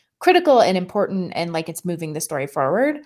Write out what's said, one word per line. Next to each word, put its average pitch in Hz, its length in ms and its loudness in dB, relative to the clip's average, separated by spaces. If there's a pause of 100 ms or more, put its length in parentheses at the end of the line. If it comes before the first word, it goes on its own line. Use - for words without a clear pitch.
(200)
critical 339 420 4
and 185 160 4
important 185 560 -2
and 170 200 -4
like 160 160 -4
it's 165 160 -10
moving 165 260 -6
the 147 80 -6
story 143 280 -6
forward 202 580 0